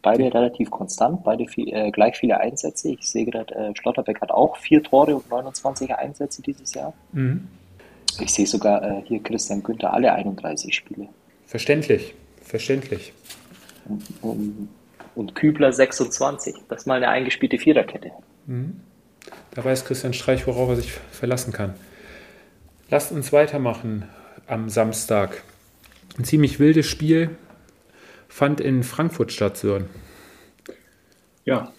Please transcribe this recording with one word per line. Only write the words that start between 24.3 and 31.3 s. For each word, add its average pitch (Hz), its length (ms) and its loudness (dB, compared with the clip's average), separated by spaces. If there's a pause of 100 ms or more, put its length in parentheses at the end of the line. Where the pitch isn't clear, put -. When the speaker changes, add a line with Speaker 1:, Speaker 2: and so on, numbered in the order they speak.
Speaker 2:
am 110 240 -4
Samstag. 107 720 0 (760)
Ein 123 60 -4
ziemlich 147 340 4
wildes 156 260 6
Spiel 160 460 2 (960)
fand 143 340 0
in 131 220 2
Frankfurt 151 480 -2
statt, 101 260 -2
Sören. 98 280 0 (1600)